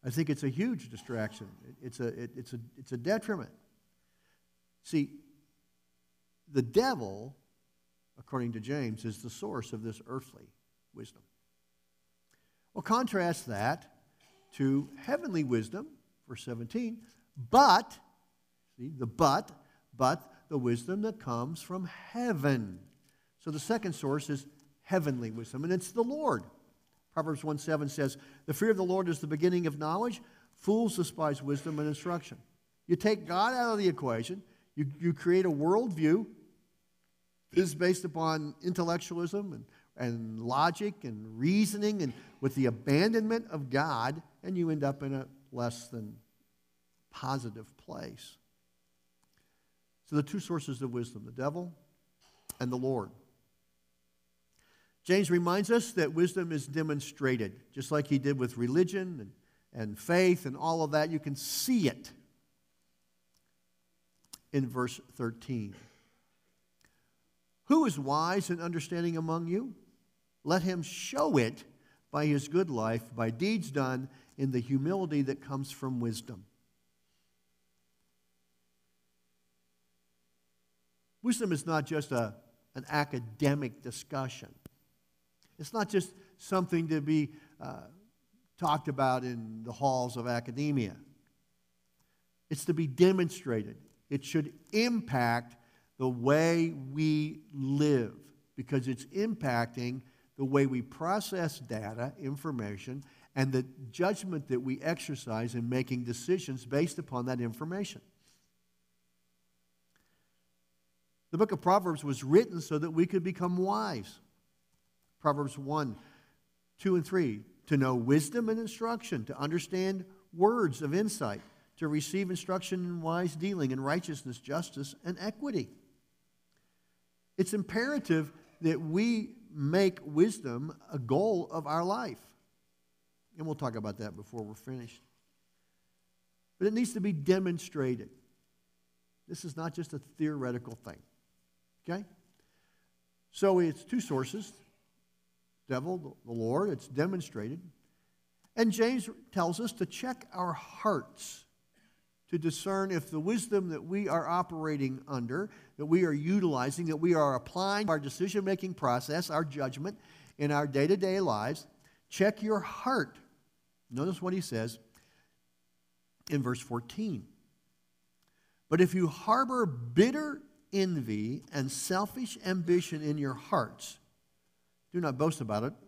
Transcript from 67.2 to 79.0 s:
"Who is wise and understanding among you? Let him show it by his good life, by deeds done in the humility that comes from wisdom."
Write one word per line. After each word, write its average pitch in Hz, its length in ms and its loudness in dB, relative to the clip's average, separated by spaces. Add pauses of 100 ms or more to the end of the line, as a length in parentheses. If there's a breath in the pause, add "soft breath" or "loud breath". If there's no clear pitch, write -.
"Who 311 180 6
is 156 120 0
wise 156 520 0
and 175 120 -2
understanding 170 540 -2
among 165 320 -2
you? 214 280 -4 (680)
Let 170 180 4
him 180 220 0
show 277 540 0
it 113 260 2 (480 soft breath)
by 147 140 0
his 143 240 2
good 175 200 2
life, 113 340 0 (120)
by 113 140 0
deeds 160 420 0
done 131 380 -2 (280 loud breath)
in 135 140 0
the 123 80 2
humility 147 600 0
that 135 200 -2
comes 139 300 -6
from 131 300 -4
wisdom." 113 420 -6 (4000)